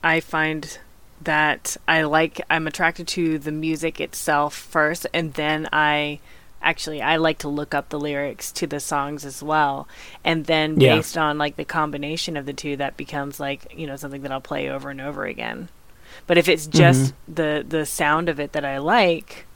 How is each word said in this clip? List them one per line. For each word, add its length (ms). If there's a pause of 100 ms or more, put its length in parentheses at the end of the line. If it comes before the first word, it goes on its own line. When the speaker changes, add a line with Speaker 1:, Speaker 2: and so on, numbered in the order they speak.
Speaker 1:
I 160
find 580 (460)
that 520 (120)
I 160
like, 360 (100)
I'm 180
attracted 420
to 300
the 120
music 480
itself 540
first, 600
and 200
then 400
I, 460 (420)
actually, 400
I 160
like 220
to 100
look 240
up 160
the 100
lyrics 540
to 140
the 120
songs 460
as 180
well. 440 (360)
And 220
then 340
Speaker 2:
Yeah. 160
Speaker 1:
based 220
on, 200
like, 200
the 80
combination 720
of 80
the 80
two, 240
that 180
becomes, 440
like, 360
you 120
know, 80
something 260
that 100
I'll 80
play 300
over 200
and 120
over 240
again. 440 (580)
But 100
if 100
it's 200
just 460
Speaker 2:
Mm-hmm. 200
Speaker 1:
the, 340
the 180
sound 440
of 100
it 140
that 120
I 120
like 680 (100)